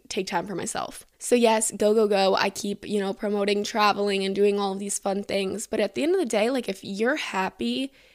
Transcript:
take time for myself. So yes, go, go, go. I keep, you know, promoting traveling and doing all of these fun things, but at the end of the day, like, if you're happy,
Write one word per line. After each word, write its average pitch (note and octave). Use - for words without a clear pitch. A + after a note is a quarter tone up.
take F#3+
time F#3
for G3
myself. -
So -
yes, A3+
go, G#3+
go, A3
go. G3
I G3+
keep, -
you G#3
know, G3
promoting G3+
traveling G3+
and G3
doing G3+
all G3
of G3
these G3+
fun G3+
things, G3
but A3
at G3+
the A#3+
end E4+
of G4
the E4
day, A3
like, C4
if -
you're A3
happy, A#3+